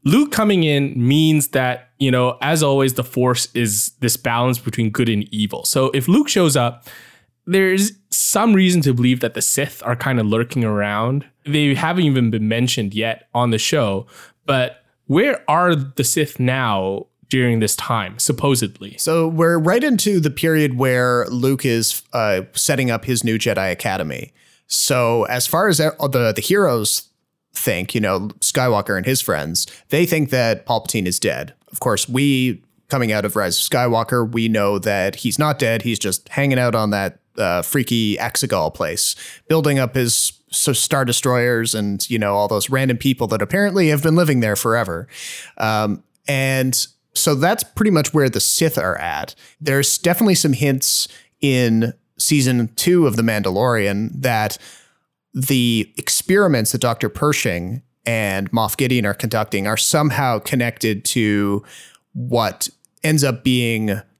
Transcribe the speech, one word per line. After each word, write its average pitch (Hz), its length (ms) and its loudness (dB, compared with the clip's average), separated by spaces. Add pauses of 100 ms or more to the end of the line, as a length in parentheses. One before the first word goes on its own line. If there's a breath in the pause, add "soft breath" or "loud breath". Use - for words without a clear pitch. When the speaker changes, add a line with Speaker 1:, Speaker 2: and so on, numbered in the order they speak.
Speaker 1:
Luke 269 260 4
coming 208 320 2
in 143 320 2
means 147 540 4
that, 127 500 -2
you 135 100 2
know, 123 320 2
as 156 220 2
always, 139 300 2
the 127 100 -4
Force 123 500 0
is 107 460 -2
this 120 160 0
balance 120 440 0
between 113 320 -2
good 117 180 0
and 104 240 -2
evil. 107 320 -4
So 131 260 0
if 135 160 -2
Luke 269 220 4
shows 160 260 2
up, 120 320 -2 (580 loud breath)
there's 190 460 2 (180)
some 220 440 2
reason 180 300 4
to 135 100 2
believe 123 260 2
that 117 140 -2
the 107 80 -6
Sith - 440 -4
are 120 100 -2
kinda 123 280 -2
lurking 117 400 -2
around. 107 640 -2 (200)
They 147 280 2
haven't 170 320 0
even 127 260 2
been 107 160 -2
mentioned 113 460 -2
yet 110 400 -4
on 120 160 0
the 113 80 0
show, 104 500 -2 (380 loud breath)
but 127 380 -2 (240)
where 214 420 2
are 170 260 2
the 135 280 -4
Sith - 360 -2
now 107 680 -2 (220)
during 123 300 2
this 107 160 0
time, 107 440 -4
supposedly? 117 800 -2
Speaker 2:
So 165 300 0
we're 165 320 2
right 190 240 2
into 208 380 2
the 147 100 0
period 151 460 0
where 123 500 2
Luke 131 380 -2
is, 117 380 0 (100)
uh, 104 300 0 (100)
setting 135 360 0
up 113 160 -2
his 123 180 -2
new 113 140 0
Jedi 95 340 0
Academy. 87 600 -6 (360 soft breath)
So 117 580 0
as 123 200 -2
far 185 220 0
as 165 100 2
the, 135 560 0
the 113 80 -4
heroes 143 680 0 (460)
think, 92 380 -4
you 117 80 0
know, 98 280 -2 (100)
Skywalker 107 580 0
and 92 80 -4
his 131 160 0
friends, 80 460 -4 (220 loud breath)
they 165 160 2
think 160 260 0
that 117 340 0
Palpatine 110 400 -2
is 90 140 -2
dead. 76 340 -4 (180)
Of - 80 -12
course, 110 300 -2
we, 127 540 0 (260)
coming 123 220 0
out 104 140 0
of 98 100 -4
Rise 95 220 0
of - 140 -2
Skywalker, 120 580 0
we 113 180 -2
know 104 320 2
that 98 380 -2
he's - 200 -4
not 151 220 0
dead. 113 240 0
He's 113 160 -4
just - 300 -6
hanging 139 280 0
out 123 160 0
on 110 160 0
that, 98 300 -4 (180)
uh, 90 240 0
freaky 113 560 -2
Exegol 95 560 -4
place, - 420 -4 (320 loud breath)
building 151 300 0
up 127 180 -2
his 120 380 0 (180)
s-, - 280 0
Star 135 260 0
Destroyers 120 720 0
and, 101 340 -4
you 117 80 -2
know, 104 160 0
all 101 140 2
those 107 240 -2
random 131 260 0
people 127 300 0
that 113 140 -2
apparently 185 480 0
have 147 120 2
been 160 140 2
living 156 240 2
there 107 160 0
forever. 113 520 -2 (500 loud breath)
Um, 107 460 -2 (240)
and 135 600 0 (260)
so 151 220 2
that's 175 280 0
pretty - 280 0
much 156 240 0
where 139 140 4
the - 100 -2
Sith - 400 0
are 85 180 -2
at. 76 380 -6 (260 soft breath)
There's 139 380 0
definitely 180 360 2
some 147 180 2
hints 131 540 0 (320 loud breath)
in 120 540 2 (240)
season 127 580 2
two 175 300 4
of 110 100 2
The 113 80 0
Mandalorian 107 840 0 (120)
that 113 360 -2 (760 loud breath)
the 120 640 0
experiments 175 760 0
that 107 100 -2
Doctor 117 280 -2
Pershing 110 720 -2 (240)
and 98 460 -2
Moff 110 260 0
Gideon 123 280 0
are 101 80 0
conducting 107 540 -4
are 110 100 0
somehow 135 640 0
connected 117 640 -2
to 104 580 0 (500 loud breath)
what 120 560 -4 (340)
ends 156 200 2
up 131 200 -2
being 113 560 0 (200)